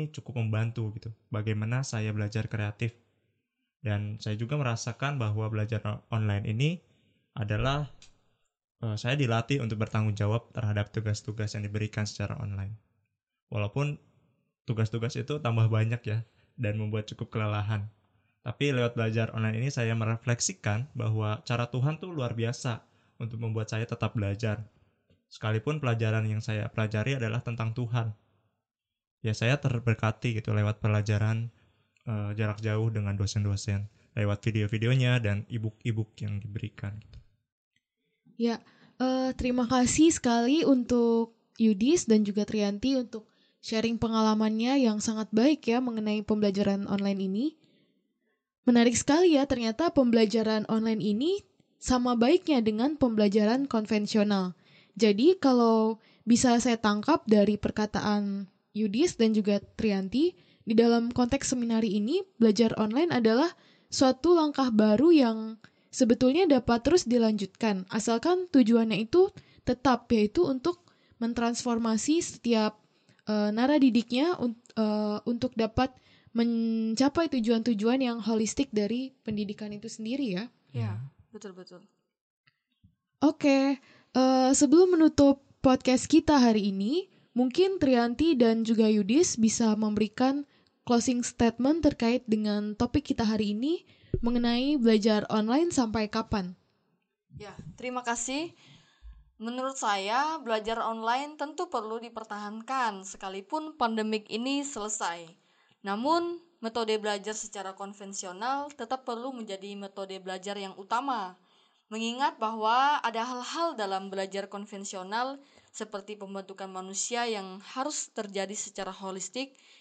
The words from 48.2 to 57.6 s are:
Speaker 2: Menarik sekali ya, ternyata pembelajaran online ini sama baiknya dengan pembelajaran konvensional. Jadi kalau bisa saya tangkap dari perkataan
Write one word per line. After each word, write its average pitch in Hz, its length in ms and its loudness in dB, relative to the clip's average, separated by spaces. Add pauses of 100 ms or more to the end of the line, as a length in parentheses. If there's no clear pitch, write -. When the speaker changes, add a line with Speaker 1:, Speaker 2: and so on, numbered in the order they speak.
Speaker 2:
Menarik 240 320 6
sekali 320 400 6
ya, 277 80 2
ternyata 247 480 0
pembelajaran 220 720 4
online 220 320 0
ini 254 440 0 (400)
sama 247 320 2
baiknya 262 480 4
dengan 220 320 0
pembelajaran 220 720 2
konvensional. 208 880 0 (400)
Jadi 226 440 4
kalau 226 600 4 (240)
bisa 240 400 4
saya 233 160 2
tangkap 214 480 0
dari 208 320 4
perkataan 202 880 -2 (240)